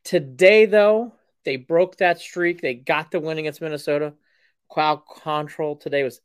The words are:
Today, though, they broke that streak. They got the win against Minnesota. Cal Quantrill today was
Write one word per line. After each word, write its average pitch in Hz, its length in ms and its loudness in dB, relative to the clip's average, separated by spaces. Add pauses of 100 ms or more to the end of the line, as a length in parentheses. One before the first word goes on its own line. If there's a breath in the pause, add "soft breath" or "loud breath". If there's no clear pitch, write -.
Today, 185 640 4
though, 214 480 2 (360)
they 135 60 -4
broke 165 420 -2
that 175 220 0
streak. 175 420 -6
They 135 120 -4
got 143 380 -6
the 180 80 -4
win 160 180 -6
against 151 240 -8
Minnesota. 147 520 -6 (600)
Cal 156 300 -2
Quantrill 151 760 -8
today 143 240 -4
was - 220 -8